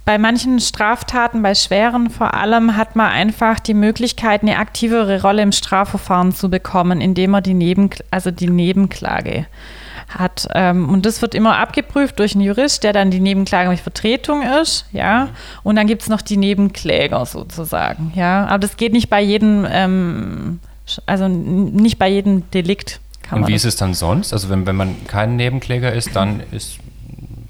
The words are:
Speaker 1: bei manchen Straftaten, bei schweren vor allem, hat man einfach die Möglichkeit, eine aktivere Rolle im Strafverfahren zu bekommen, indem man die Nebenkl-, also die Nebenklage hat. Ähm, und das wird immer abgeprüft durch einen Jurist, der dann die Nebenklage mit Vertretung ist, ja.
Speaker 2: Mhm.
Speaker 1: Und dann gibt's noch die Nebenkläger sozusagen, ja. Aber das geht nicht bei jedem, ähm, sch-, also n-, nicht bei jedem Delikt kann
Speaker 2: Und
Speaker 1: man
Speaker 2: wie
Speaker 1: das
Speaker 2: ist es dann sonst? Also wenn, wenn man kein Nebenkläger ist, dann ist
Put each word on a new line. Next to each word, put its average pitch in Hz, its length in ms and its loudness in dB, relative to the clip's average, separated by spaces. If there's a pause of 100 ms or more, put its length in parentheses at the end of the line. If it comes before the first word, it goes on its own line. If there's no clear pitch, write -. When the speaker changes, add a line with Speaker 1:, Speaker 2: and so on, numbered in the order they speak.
Speaker 1:
bei 214 120 2
manchen 240 420 2
Straftaten, 233 800 -2
bei 202 120 4
schweren 233 560 2
vor 226 240 -2
allem, 226 400 2
hat 220 220 -2
man 220 140 4
einfach 220 500 2
die 220 140 0
Möglichkeit, 214 680 2
eine 208 140 2
aktivere 220 640 0
Rolle 202 220 4
im 202 100 4
Strafverfahren 190 840 0
zu - 140 -2
bekommen, 180 540 0
indem 185 300 2
man 202 100 4
die 190 120 0
Nebenkl-, 180 560 2
also 185 200 -2
die 175 180 -2
Nebenklage 175 1000 0 (600)
hat. - 460 -4
Ähm, 180 340 2
und 190 180 4
das 226 160 0
wird - 140 -2
immer 220 220 4
abgeprüft - 600 -2
durch 208 160 2
einen 202 80 2
Jurist, 240 400 0
der 208 100 2
dann 196 200 2
die 185 80 0
Nebenklage 190 500 2
mit 180 80 0
Vertretung 269 640 -2
ist, 285 480 0
ja. 226 360 0
Speaker 2:
Mhm. - 20 -6 (340)
Speaker 1:
Und 214 140 2
dann 214 100 4
gibt's 214 220 0
noch 214 140 0
die 208 140 -4
Nebenkläger 196 880 0
sozusagen, 165 920 -6
ja. 185 300 2
Aber 202 120 0
das - 180 -4
geht 226 160 -2
nicht 233 180 2
bei 208 100 4
jedem, 208 500 2
ähm, 185 880 -2 (300)
sch-, - 180 -8
also 190 200 0
n-, 185 400 0 (100)
nicht 220 240 4
bei 190 80 4
jedem 196 420 0
Delikt 185 480 -2 (240)
kann - 140 -6
Speaker 2:
Und 110 60 2
Speaker 1:
man 110 80 0
Speaker 2:
wie - 20 2
Speaker 1:
das 107 120 0
Speaker 2:
ist 113 100 0
es - 20 -8
dann 92 180 0
sonst? 92 380 -2
Also 98 160 -2
wenn, 95 180 0
wenn 95 80 0
man 95 320 -2
kein 110 300 -2
Nebenkläger 123 560 -2
ist, 117 240 -4
dann 104 240 0 (100)
ist - 280 -12 (720)